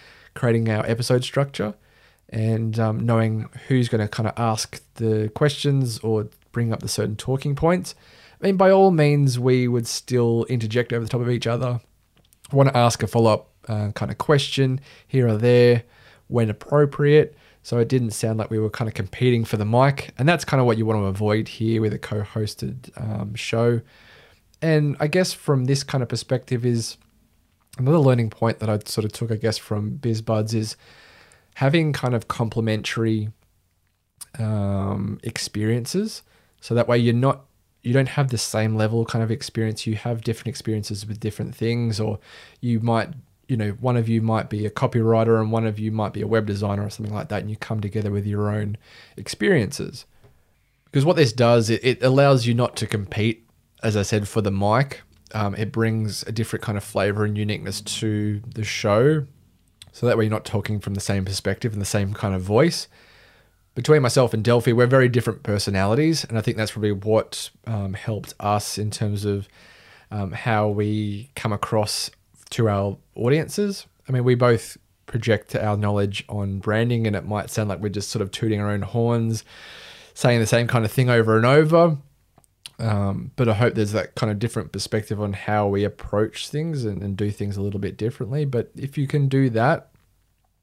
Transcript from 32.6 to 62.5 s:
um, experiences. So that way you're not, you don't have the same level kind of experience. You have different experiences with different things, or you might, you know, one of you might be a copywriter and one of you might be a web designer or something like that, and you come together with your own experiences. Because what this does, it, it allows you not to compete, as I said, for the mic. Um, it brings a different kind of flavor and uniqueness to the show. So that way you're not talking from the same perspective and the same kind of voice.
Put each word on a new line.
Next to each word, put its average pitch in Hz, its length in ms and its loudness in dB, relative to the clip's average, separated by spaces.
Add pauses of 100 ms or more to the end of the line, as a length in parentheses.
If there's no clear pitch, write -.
um, 101 840 -2
experiences. 117 1000 -4 (400)
So - 140 -4
that 117 120 2
way 120 120 2
you're 117 160 2
not, 135 300 0 (360)
you 120 120 -2
don't 131 160 2
have 139 200 0
the 120 80 -2
same 110 380 -2
level 110 300 0
kind 113 180 -2
of 110 80 -2
experience. 110 560 -4
You 110 80 -2
have 117 260 -4
different 113 260 -6
experiences 104 580 -6
with 107 140 -10
different 110 360 -6
things, 117 440 -2
or 107 200 -4 (400)
you 120 200 0
might, 117 300 0 (380)
you 131 80 -2
know, 107 140 -2 (100)
one 123 160 0
of 113 140 0
you 113 140 2
might 110 260 0
be 104 160 -2
a 101 60 -4
copywriter 113 680 4
and 110 120 0
one 113 160 0
of 104 100 -4
you 107 140 -4
might 107 200 -2
be 104 120 -6
a 104 40 -4
web 110 200 2
designer 101 360 -2
or 104 60 -6
something 104 240 -8
like 104 160 -8
that, 101 120 -4
and 101 100 -8
you 107 40 -8
come 110 260 -6
together 104 280 -4
with 101 160 -2
your 104 240 -2
own 107 260 -4 (420)
experiences. - 880 -2 (800)
Because 139 200 0
what 180 100 4
this 147 160 4
does, 117 380 4
it, 113 160 0
it 123 160 2
allows 135 460 4
you 120 80 2
not 123 220 0
to 113 100 -4
compete, 107 600 -2 (360)
as 110 120 0
I 104 60 2
said, 104 260 0
for 110 140 -2
the 101 80 -2
mic. 104 540 0 (320)
Um, 101 180 -2
it 107 180 -6
brings 110 520 -2
a - 80 -10
different 110 340 -6
kind 101 140 -4
of - 40 -8
flavor 101 400 0
and 104 140 -2
uniqueness 104 440 -6
to 104 640 -4
the 110 160 -8
show. 127 640 2 (640)
So - 160 -4
that 101 100 4
way 110 60 2
you're 107 80 0
not 107 120 -4
talking 107 360 -4
from 101 160 -6
the 98 40 -4
same 101 240 -2
perspective 98 480 -4
and 101 100 -6
the 101 40 -4
same 101 300 -2
kind 98 180 -4
of 92 80 -2
voice. 117 460 2 (880)